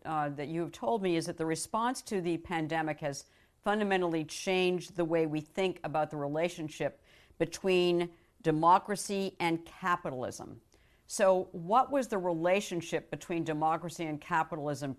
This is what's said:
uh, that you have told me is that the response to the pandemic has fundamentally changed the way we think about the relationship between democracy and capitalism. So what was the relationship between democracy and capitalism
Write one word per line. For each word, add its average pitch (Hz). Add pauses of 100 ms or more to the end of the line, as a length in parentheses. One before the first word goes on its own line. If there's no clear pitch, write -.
uh, 151
that 143
you 165
have 160
told 226
me 180
is 156
that 170
the 160
response 220
to 202
the 170
pandemic 160
has 143 (400)
fundamentally 190
changed 180
the 170
way 160
we 156
think 180
about 151
the 156
relationship 151 (380)
between 175 (340)
democracy 185
and 165
capitalism. 127 (480)
So 190
what 214
was 269
the 208
relationship 175
between 165
democracy 160
and 151
capitalism 147